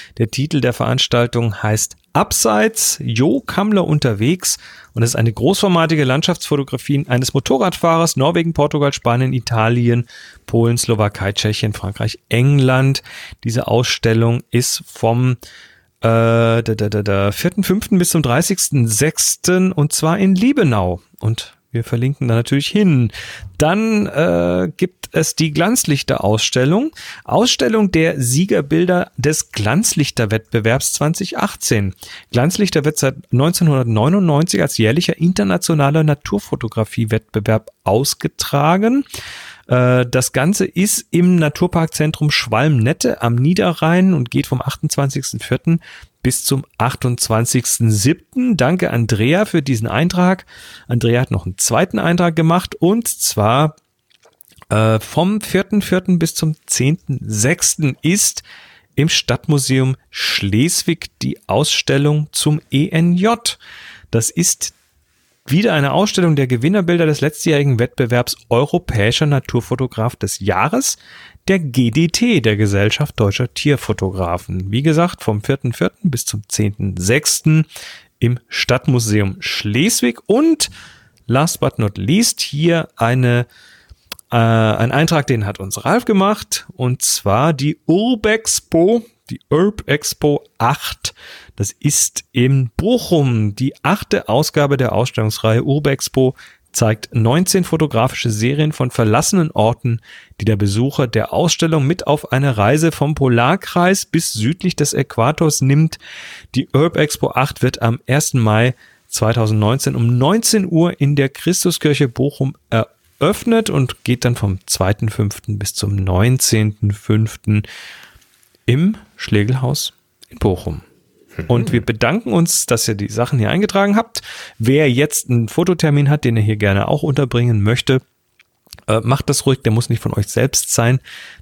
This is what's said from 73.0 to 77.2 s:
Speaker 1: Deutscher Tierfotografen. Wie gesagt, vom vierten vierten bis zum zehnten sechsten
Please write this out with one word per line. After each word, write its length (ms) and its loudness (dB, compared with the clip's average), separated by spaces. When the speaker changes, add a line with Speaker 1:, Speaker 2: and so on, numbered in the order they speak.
Speaker 1:
Deutscher 340 0
Tierfotografen. 1200 -4
Wie 100 -2
gesagt, 400 0
vom 200 -2
vierten 300 -2
vierten 380 -2
bis 140 -6
zum 240 -8
zehnten 480 -4
sechsten 720 0